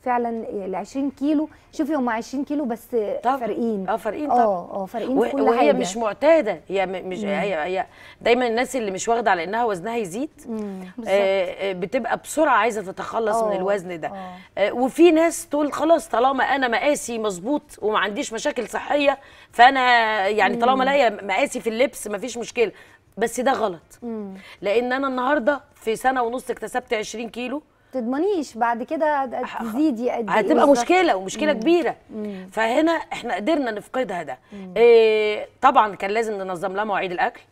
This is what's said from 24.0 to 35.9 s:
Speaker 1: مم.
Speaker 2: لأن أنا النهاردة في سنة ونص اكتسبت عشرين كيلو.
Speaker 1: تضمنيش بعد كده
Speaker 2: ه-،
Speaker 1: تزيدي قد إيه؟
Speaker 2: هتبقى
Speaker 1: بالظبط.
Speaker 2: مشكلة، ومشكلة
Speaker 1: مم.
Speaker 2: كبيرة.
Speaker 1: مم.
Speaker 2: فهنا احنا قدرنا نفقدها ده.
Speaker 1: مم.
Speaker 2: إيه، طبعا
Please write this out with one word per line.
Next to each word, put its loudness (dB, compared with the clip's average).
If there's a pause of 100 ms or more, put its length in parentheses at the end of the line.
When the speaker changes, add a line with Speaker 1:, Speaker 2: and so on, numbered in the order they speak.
Speaker 1:
مم. -10 (280)
Speaker 2:
لأن 0
أنا -2
النهاردة 0 (140)
في -4
سنة 0
ونص -6
اكتسبت -6
عشرين -6
كيلو. -8 (320)
Speaker 1:
تضمنيش -2
بعد -2
كده 0
Speaker 2:
ه-، -8
Speaker 1:
تزيدي 0
قد -4
إيه؟ 4
Speaker 2:
هتبقى 4
Speaker 1:
بالظبط. 6 (100)
Speaker 2:
مشكلة، 4
ومشكلة -2
Speaker 1:
مم. -2
Speaker 2:
كبيرة. 2 (200)
Speaker 1:
مم. -10
Speaker 2:
فهنا 2
احنا -4
قدرنا 0
نفقدها -6
ده. -10 (160)
Speaker 1:
مم. -14
Speaker 2:
إيه، 6 (140)
طبعا 6